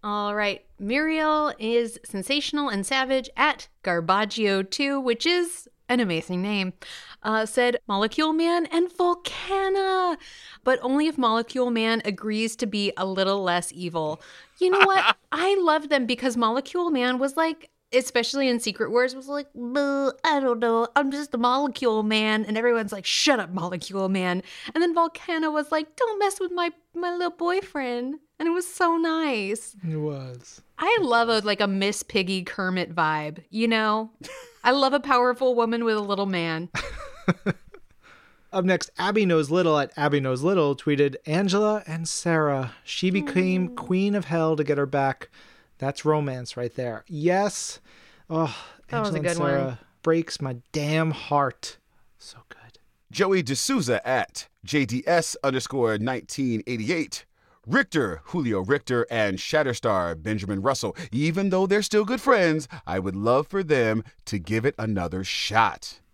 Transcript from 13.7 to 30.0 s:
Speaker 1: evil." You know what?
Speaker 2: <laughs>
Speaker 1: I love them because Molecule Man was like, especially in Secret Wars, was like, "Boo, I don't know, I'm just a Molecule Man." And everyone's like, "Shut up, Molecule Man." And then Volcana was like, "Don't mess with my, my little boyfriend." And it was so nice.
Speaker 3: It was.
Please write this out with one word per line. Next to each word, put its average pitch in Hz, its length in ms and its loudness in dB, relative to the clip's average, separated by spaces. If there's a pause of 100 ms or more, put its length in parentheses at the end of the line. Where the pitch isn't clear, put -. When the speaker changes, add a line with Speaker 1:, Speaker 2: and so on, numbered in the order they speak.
Speaker 1:
evil." 165 480 -6 (380)
You 370 100 4
know 392 160 8
what? 381 380 4
Speaker 2:
<laughs> - 80 -10
Speaker 1:
I 370 280 2
love 311 300 2
them 277 160 2
because 240 320 -2
Molecule 269 540 0
Man 254 260 0
was 269 180 -2
like, 320 360 -2 (200)
especially 254 560 0
in 240 120 2
Secret 220 320 -4
Wars, 254 240 2
was 269 120 -14
like, 285 280 -6
"Boo, 277 560 0 (120)
I 302 160 2
don't 247 200 0
know, 233 360 2
I'm 277 140 2
just 285 240 -8
a 240 60 -2
Molecule 247 640 2
Man." 214 420 2
And 208 100 -4
everyone's 226 380 0
like, 196 140 -8
"Shut 277 320 2
up, 175 120 -6
Molecule 185 580 -4
Man." 185 340 0 (320)
And 320 80 2
then 349 120 2
Volcana 330 560 0
was 302 200 -2
like, 311 240 -2
"Don't 440 240 -2
mess 392 200 0
with 370 120 -4
my, 349 180 0 (240)
my 349 200 -4
little 349 220 -2
boyfriend." 294 840 -4 (180)
And 320 100 -2
it 330 40 2
was 359 200 -2
so 339 240 2
nice. 294 880 -2
Speaker 3:
It 160 140 -4
was. 135 640 -8 (160)